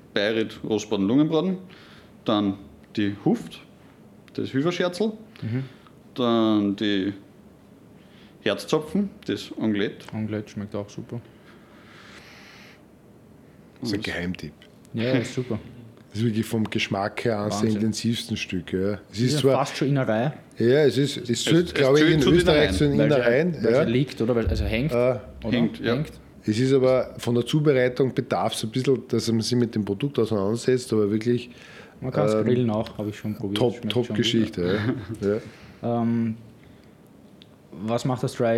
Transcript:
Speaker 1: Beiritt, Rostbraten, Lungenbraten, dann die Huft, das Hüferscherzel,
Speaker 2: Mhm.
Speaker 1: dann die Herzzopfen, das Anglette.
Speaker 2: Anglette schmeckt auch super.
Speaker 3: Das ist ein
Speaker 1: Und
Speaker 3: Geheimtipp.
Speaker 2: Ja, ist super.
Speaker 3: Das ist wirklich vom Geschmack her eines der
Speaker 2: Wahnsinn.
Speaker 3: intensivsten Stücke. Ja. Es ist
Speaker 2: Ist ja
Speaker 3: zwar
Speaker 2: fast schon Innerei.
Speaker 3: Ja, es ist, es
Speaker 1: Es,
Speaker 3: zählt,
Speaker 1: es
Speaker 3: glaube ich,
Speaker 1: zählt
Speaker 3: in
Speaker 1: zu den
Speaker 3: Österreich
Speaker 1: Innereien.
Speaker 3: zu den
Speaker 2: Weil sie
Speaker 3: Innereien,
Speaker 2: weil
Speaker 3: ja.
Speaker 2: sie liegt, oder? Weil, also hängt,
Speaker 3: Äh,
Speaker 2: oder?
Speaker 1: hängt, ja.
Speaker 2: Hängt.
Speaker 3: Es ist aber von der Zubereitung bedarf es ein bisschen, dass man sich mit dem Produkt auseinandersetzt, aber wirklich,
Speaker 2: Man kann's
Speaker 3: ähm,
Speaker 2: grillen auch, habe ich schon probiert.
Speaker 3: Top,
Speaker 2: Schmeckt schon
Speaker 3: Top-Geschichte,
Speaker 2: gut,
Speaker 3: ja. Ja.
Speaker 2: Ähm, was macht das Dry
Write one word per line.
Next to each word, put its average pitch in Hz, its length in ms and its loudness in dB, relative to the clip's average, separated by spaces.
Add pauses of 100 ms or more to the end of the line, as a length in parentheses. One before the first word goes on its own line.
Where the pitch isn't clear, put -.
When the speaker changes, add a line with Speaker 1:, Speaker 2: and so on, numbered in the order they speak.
(140)
Speaker 1:
Beiritt, 110 500 -2
Rostbraten, 101 420 0
Lungenbraten, 156 520 2 (680)
dann 104 300 0 (420)
die 101 180 0 (100)
Huft, - 360 -2 (720)
das 104 180 -6
Hüferscherzel, 175 600 0 (300)
Speaker 2:
Mhm. 123 220 -4 (500)
Speaker 1:
dann 110 600 2
die 101 360 0 (1300)
Herzzopfen, 156 680 -2 (160)
das - 240 -6 (100)
Anglette. 107 520 -2
Speaker 2:
Anglette 107 380 -6
schmeckt 104 240 -10
auch 101 140 -8
super. 113 320 -12 (2500)
Speaker 3:
Das 120 100 -6
ist 104 40 -2
ein 101 40 0
Speaker 1:
Und 113 60 -8
Speaker 3:
Geheimtipp. 87 480 -6 (420)
Speaker 2:
Ja, 117 180 -2
ist 127 220 -2
super. 123 240 -4 (520)
Speaker 3:
Das 104 100 -6
ist 117 40 2
wirklich 110 220 0
vom 110 180 -2
Geschmack 104 640 -4
her 104 160 0
eines 104 140 -2
der 107 100 0
Speaker 2:
Wahnsinn. 107 100 2
Speaker 3:
intensivsten 110 600 -2
Stücke. 92 420 -4 (120)
Ja. 98 60 -6 (140)
Es 98 60 -8
ist 120 80 2
Speaker 2:
Ist 135 80 2
ja 147 60 0
Speaker 3:
zwar 131 180 4
Speaker 2:
fast - 180 -2
schon 143 120 0
Innerei. 127 440 0 (260)
Speaker 3:
Ja, 131 260 4
es 117 120 4
ist, 139 220 0
es 117 120 -10
Speaker 1:
Es, 117 140 -2
Speaker 3:
zählt, 170 220 4
Speaker 1:
es - 80 -8
Speaker 3:
glaube 139 240 6
ich, 151 80 8
Speaker 1:
zählt 165 100 6
Speaker 3:
in 151 60 4
Speaker 1:
zu 123 80 6
den 170 80 8
Speaker 3:
Österreich 175 180 6
Speaker 1:
Innereien. 147 180 4
Speaker 3:
zu 151 140 2
den 143 100 2
Speaker 2:
Weil 147 120 4
sie 147 40 4
Speaker 3:
Innereien, 127 500 2
Speaker 2:
weil 113 80 4
Speaker 3:
ja. 135 120 4
Speaker 2:
sie 117 80 0
liegt, 131 300 0
oder? 117 120 2
Weil, 113 120 0
also 110 180 0
hängt, 113 280 0
Speaker 3:
Äh, - 20 0
Speaker 2:
oder? 123 260 2 (300)
Speaker 1:
hängt, 117 300 0
ja. 113 160 0
Speaker 2:
Hängt. 156 160 -4 (320)
Speaker 3:
Es 107 140 0
ist 131 140 2
aber 131 460 4
von 120 160 -2
der 120 100 2
Zubereitung 131 680 2
bedarf 110 400 -2
es - 100 -6
ein 110 60 -6
bisschen, 127 380 0
dass 113 220 -2
man 113 120 2
sich 120 160 -2
mit 117 160 0
dem 107 100 0
Produkt 101 340 -4
auseinandersetzt, 113 760 0
aber 104 160 2
wirklich, 117 400 -2 (500)
Speaker 2:
Man 131 100 -8
kann's 107 220 2
Speaker 3:
ähm, 107 120 2
Speaker 2:
grillen 123 260 2
auch, 110 260 -4
habe 107 140 -6
ich 107 80 -10
schon 107 160 -6
probiert. 101 240 -4
Speaker 3:
Top, 120 180 2
Speaker 2:
Schmeckt 107 160 -6
schon 120 140 0
Speaker 3:
Top-Geschichte, 107 720 0 (420)
Speaker 2:
gut, 101 80 -2
Speaker 3:
ja. 104 60 2 (480)
Ja. 117 200 -2
Speaker 2:
Ähm, 113 340 0 (1300)
was 107 360 -2
macht 127 160 -2
das 131 120 -2
Dry 123 120 0 (120)